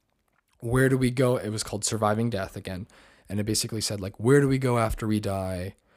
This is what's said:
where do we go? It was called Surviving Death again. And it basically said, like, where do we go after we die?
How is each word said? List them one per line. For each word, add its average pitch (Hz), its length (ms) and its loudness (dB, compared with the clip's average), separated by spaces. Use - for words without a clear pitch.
where 127 300 4
do 131 80 2
we 127 140 2
go? 123 260 2
It 104 140 -4
was 107 100 -6
called - 240 -6
Surviving 110 460 0
Death 95 260 -6
again. 95 300 -10
And 101 100 -4
it 104 40 -2
basically 110 380 -2
said, 101 200 -4
like, 98 180 -10
where 131 220 6
do 143 60 2
we 135 100 2
go 123 220 0
after 113 260 -2
we 107 140 2
die? 95 560 -6